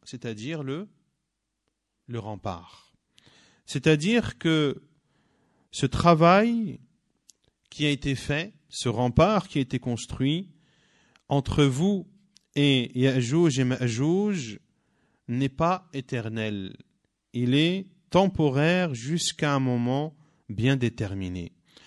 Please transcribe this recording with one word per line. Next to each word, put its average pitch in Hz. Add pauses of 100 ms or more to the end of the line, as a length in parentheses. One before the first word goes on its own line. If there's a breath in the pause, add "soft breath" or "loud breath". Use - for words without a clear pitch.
c'est-à-dire 123
le, 156 (1200)
le 120
rempart. 98 (720 soft breath)
C'est-à-dire 160
que 156 (880)
ce -
travail 180 (880)
qui 147
a 147
été 139
fait, 160 (160)
ce -
rempart 143
qui 151
a -
été 127
construit 135 (800 soft breath)
entre 143
vous 170 (480)
et 135
Ya'juj 131
et 127
Ma'juj 131 (680)
n'est 127
pas 170
éternel. 110 (560)
Il 123
est 175 (240)
temporaire 170
jusqu'à 143
un 139
moment 131 (360 soft breath)
bien 117
déterminé. 95 (340 soft breath)